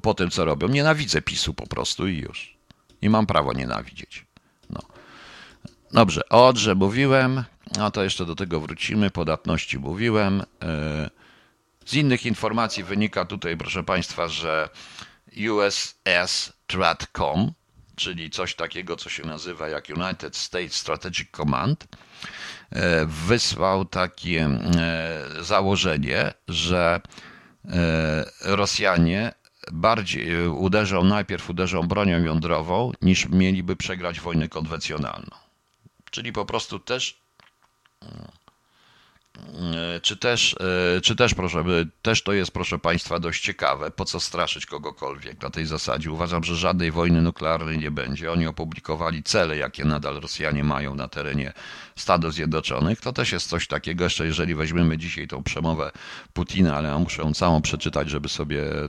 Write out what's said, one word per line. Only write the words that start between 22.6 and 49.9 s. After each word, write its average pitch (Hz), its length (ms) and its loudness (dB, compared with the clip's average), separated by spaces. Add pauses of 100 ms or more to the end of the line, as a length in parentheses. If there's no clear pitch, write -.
e, 85 340 2
wysłał 95 800 0
takie, 87 600 -2
e, 80 960 0
założenie, 90 920 2 (140)
że, 85 540 2 (640)
e, 80 600 2 (160)
Rosjanie 98 920 2 (380)
bardziej, 85 640 0
e, 87 140 2
uderzą, 92 540 2
najpierw 98 460 2
uderzą 90 340 0
bronią 90 400 2
jądrową, 82 680 0 (100)
niż 90 280 4
mieliby 92 460 4
przegrać 87 440 -6
wojnę 80 300 0
konwencjonalną. 78 880 -6 (720)
Czyli 120 220 -8
po 104 120 -4
prostu - 340 -6
też, - 420 -4 (840)
e, - 40 -20 (1900)
czy - 160 -2
też, - 380 2 (420)
e, 90 40 0
czy 113 140 2
też, 117 180 6
proszę, 87 260 -2
e, 78 40 2 (380)
też 113 220 2
to 98 100 0
jest, 95 180 0
proszę 87 280 -4
państwa, 85 400 0
dość 85 240 -4
ciekawe, 76 480 0
po 95 140 -4
co 90 140 -4
straszyć 80 460 -4
kogokolwiek 71 760 -10
na 69 80 -8
tej 80 160 -4
zasadzie. 76 460 -4
Uważam, 82 320 -2
że 85 120 -2
żadnej 85 360 2
wojny 85 300 4
nuklearnej 80 560 0
nie 76 140 -4
będzie. 71 400 -6
Oni 85 160 2
opublikowali 80 760 -4
cele, 82 340 2
jakie 69 280 -4
nadal 73 360 -2